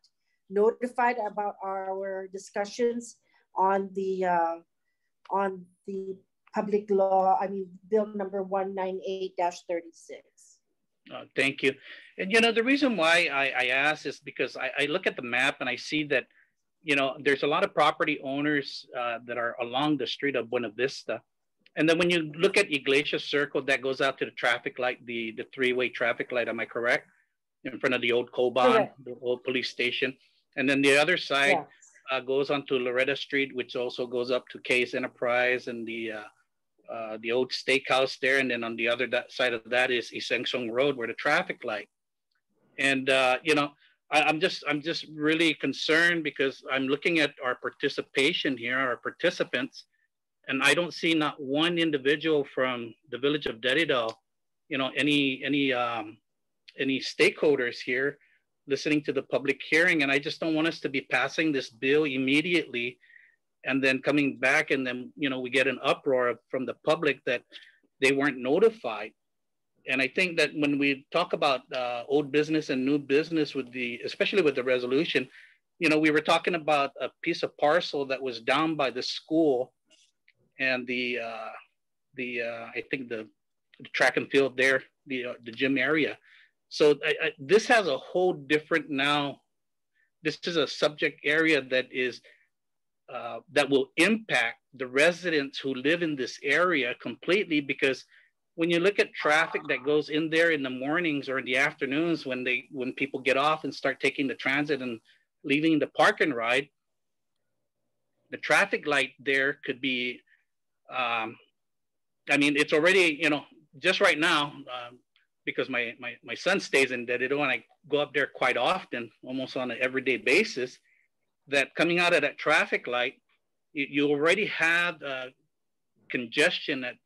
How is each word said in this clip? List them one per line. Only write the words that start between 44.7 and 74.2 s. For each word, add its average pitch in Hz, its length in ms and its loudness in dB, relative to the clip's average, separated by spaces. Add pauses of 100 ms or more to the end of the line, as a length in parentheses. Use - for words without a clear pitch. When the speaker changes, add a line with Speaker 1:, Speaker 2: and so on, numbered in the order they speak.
Speaker 2:
just 156 320 -6
really 156 400 2
concerned 160 720 2
because 135 480 -2
I'm 135 160 0
looking 160 320 0
at 143 160 0 (100)
our 127 100 0
participation 139 1000 -2
here, 123 220 -2
our 123 180 0
participants, - 880 -4 (640)
and 135 160 -2
I 143 100 6
don't 165 200 0
see 165 200 0
not 151 260 0
one 151 380 0
individual 151 640 2 (120)
from 123 400 -2 (160)
the 123 80 -8
village 143 260 0
of 120 120 -4
Deridao, 127 540 0 (560)
you 135 120 -4
know, 131 160 -2
any, 139 500 2
any, 139 280 2
um, 117 440 -4 (640)
any 135 200 0
stakeholders 147 800 2
here 135 400 -4 (500)
listening 147 360 0
to 135 100 -4
the 131 80 -2
public 135 480 -2
hearing. 165 320 4
And 139 100 2
I 139 60 4
just 147 220 -4
don't 160 160 0
want 156 120 2
us 160 120 -4
to 147 100 -6
be 131 120 -4
passing 139 500 0
this 131 180 -2
bill 139 360 2
immediately 135 920 0 (680)
and 131 180 0
then 131 180 2
coming 139 380 2
back 147 320 2
and 131 160 0
then, 123 300 -8
you 143 120 -2
know, 131 100 -4
we 127 120 -6
get 131 160 2
an 127 160 -2
uproar 127 520 0 (140)
from 131 160 -4
the 117 100 -8 (100)
public 151 400 0
that 123 180 -2 (580)
they 135 100 4
weren't 135 280 0
notified. 127 720 0 (760)
And 135 140 0
I 131 60 2
think 180 300 -2
that 147 180 2
when 143 240 0
we 139 320 0
talk 175 220 0
about, 143 280 0 (140)
uh, 120 320 -4
old 143 240 0
business 151 380 0
and 131 160 0
new 143 120 2
business 147 560 0
with 123 180 -6
the, 120 320 -6
especially 190 380 0